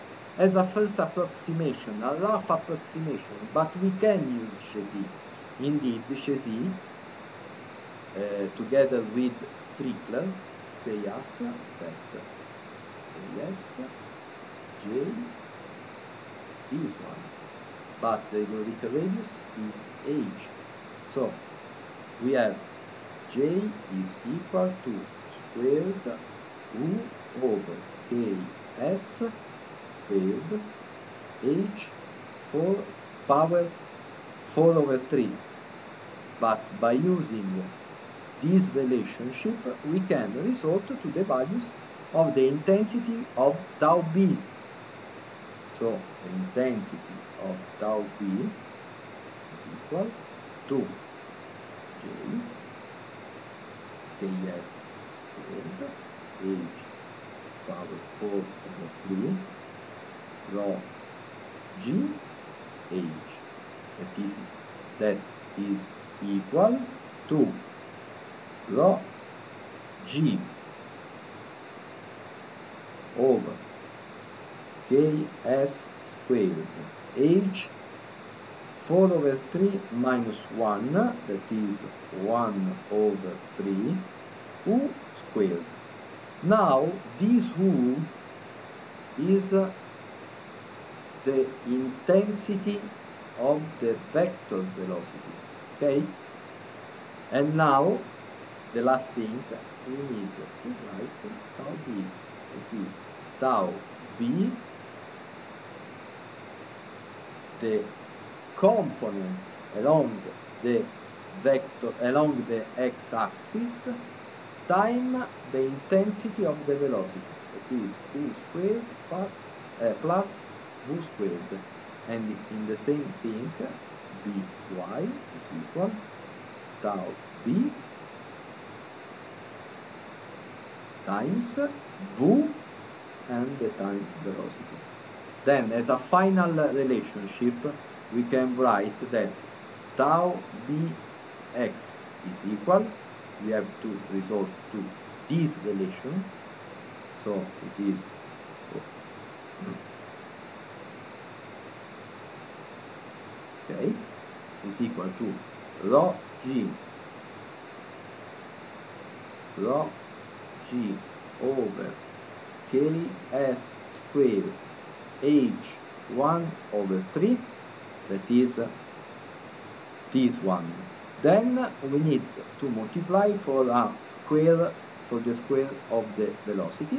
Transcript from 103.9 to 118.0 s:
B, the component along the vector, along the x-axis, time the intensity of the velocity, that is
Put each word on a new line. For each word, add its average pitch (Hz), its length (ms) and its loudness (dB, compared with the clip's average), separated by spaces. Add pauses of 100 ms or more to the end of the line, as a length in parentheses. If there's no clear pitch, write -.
B, 143 320 4 (3000)
the 107 240 2 (720)
component 117 800 4 (400)
along 120 460 6 (400)
the 120 200 6 (600)
vector, 131 580 4
along 131 480 6
the 113 160 2 (140)
x-axis, 127 1080 0 (800)
time 240 580 6 (240)
the 131 160 4
intensity 196 800 2
of 147 200 0
the 143 100 6
velocity, 113 440 2 (320)
that 101 140 -10 (100)
is 98 160 0 (220)